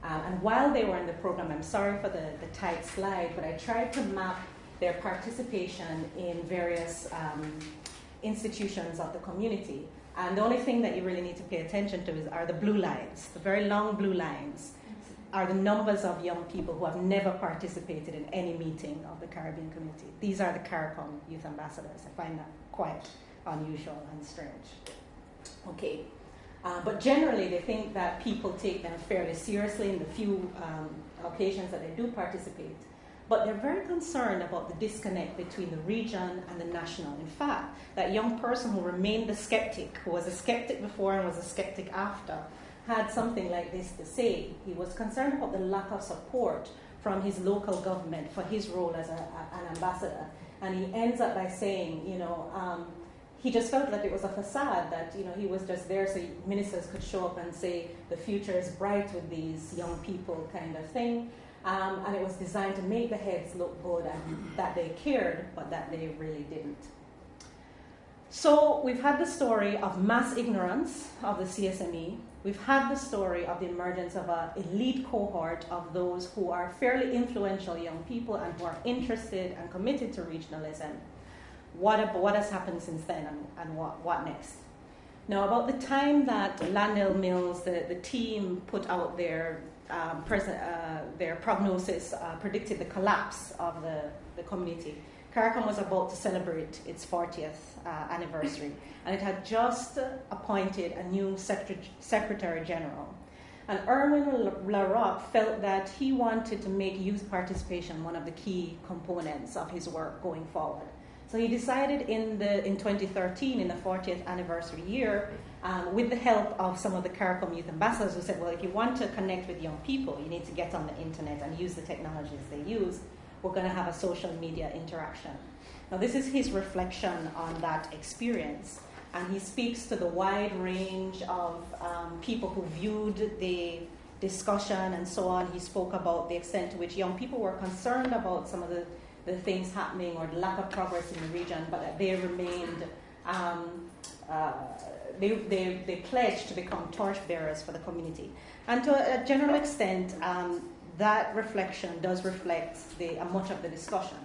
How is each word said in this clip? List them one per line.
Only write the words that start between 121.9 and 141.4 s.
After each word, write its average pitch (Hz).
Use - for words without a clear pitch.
they 147
use. 185
We're 180
gonna 185
have 180
a 170
social 175
media 160
interaction." 160
Now, 185
this 240
is 262
his 269
reflection 180
on 165
that 160
experience. -
And 180
he 196
speaks 233
to 233
the 180
wide 190
range 190
of, 175
um, 170
people 220
who 190
viewed 214
the 175
discussion 190
and 185
so 185
on. 180
He 175
spoke -
about 170
the 175
extent 175
to 196
which 170
young 180
people 254
were 190
concerned 247
about 185
some 180
of 170
the, 170
the 180
things 185
happening 175
or 160
the 165
lack 185
of 190
progress 180
in 165
the 160
region, 170